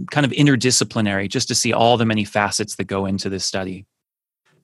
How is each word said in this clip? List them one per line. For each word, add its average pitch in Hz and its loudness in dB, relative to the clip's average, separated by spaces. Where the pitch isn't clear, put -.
kind 147 2
of 120 -2
interdisciplinary, 117 2
just 127 -4
to 120 -4
see 113 0
all 117 4
the 113 2
many 107 0
facets 104 -2
that 95 -4
go 98 -2
into 98 -4
this 95 -6
study. 95 -6